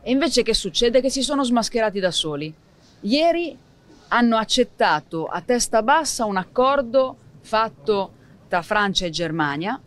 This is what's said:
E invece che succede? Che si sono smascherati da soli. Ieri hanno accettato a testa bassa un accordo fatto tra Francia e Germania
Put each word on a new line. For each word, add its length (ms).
E 100
invece 300
che 120
succede? 480
Che 80
si 120
sono 220
smascherati 560
da 120
soli. 420
Ieri 540
hanno 280
accettato 880
a 160
testa 400
bassa 440
un 120
accordo 760
fatto 720
tra 140
Francia 440
e 40
Germania 760